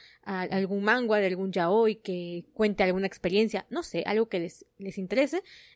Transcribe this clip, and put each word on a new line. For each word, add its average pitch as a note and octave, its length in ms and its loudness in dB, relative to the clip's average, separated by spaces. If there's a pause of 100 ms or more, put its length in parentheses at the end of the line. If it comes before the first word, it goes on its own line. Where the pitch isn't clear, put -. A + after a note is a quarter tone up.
(220)
a-, F#3+ 200 -6
algún F#3+ 400 -2
manga, A3 360 2
de G3 80 4
algún F#3 260 -2
yaoi, G#3 440 4
que F3 580 -8
cuente G#3+ 280 2
alguna F#3 240 2
experiencia, G3 640 0
no E4 140 -4
sé, - 240 -4
algo A3 220 0
que F#3 120 -2
les, E3+ 240 -8 (140)
les G3 200 -10
interese, C4+ 440 0 (340)